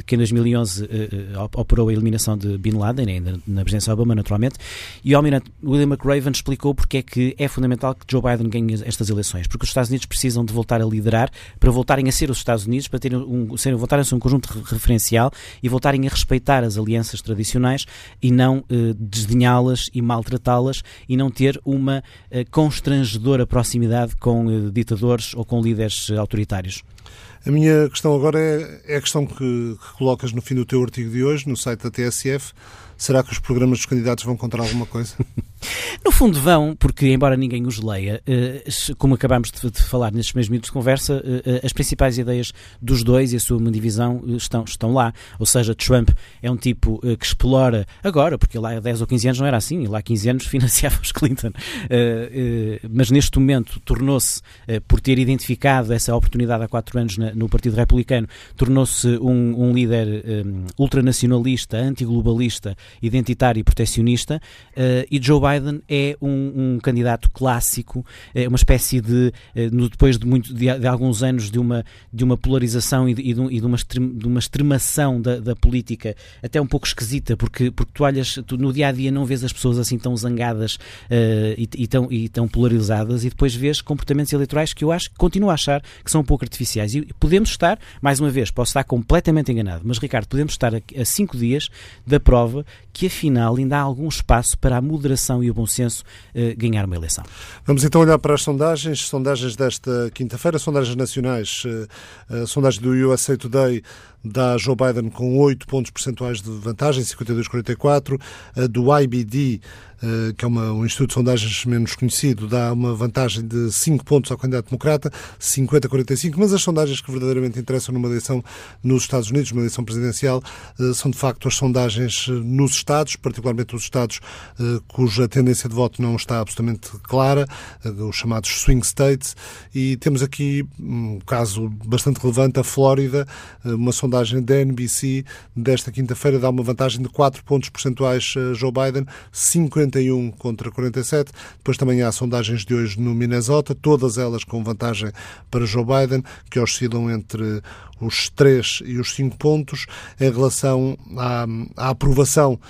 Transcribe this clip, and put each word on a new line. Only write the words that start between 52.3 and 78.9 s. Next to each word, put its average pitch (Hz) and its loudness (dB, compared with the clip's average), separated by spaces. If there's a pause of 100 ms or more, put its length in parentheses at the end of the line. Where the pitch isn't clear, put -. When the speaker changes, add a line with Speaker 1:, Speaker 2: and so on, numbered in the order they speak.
Speaker 1:
eh, 113 -12
mas 117 4
neste 139 4
momento 135 2
tornou-se, 131 0 (260)
eh, 110 -2
por - 4
ter 131 4
identificado 127 2
essa 117 0
oportunidade 117 2
há 110 -4
quatro 117 -4
anos 110 -2
na, 110 -2
no 110 -2
Partido 113 2
Republicano, 120 2 (260)
tornou-se 131 2
um, 123 2
um - 2
líder, 110 0
eh, 107 -4 (320)
ultranacionalista, 123 2
antiglobalista, 117 -2 (240)
identitário 117 2
e 107 -6
protecionista, 117 2 (340)
eh, 127 0
e 143 0
Joe 143 6
Biden 143 0
é 143 0
um, 135 -2
um 120 -2
candidato 120 2
clássico, 127 -2 (300)
é 123 0
uma 123 2
espécie 127 6
de, 120 2 (220)
eh, 117 0
no, 120 2
depois 131 6
de, 113 -4
muito, 123 2
de, 123 0
de 123 0
alguns 123 2
anos 127 0
de 113 0
uma, 120 0 (280)
de 117 -2
uma 127 4
polarização 127 2
e 120 2
de, 127 -4
e 127 0
de 113 0
um, 131 -2
e 117 -2
de 117 -2
uma 120 2
extrem-, 123 -4
de 107 -6
uma 123 2
extremação 139 0
da, 123 -2
da 117 -4
política, 117 0 (260)
até 147 -2
um 139 0
pouco 139 -4
esquisita, 120 -4
porque, 123 -2
porque - -2
tu - -2
olhas, 139 0
tu 131 -6
no 131 0
dia-a-dia 135 0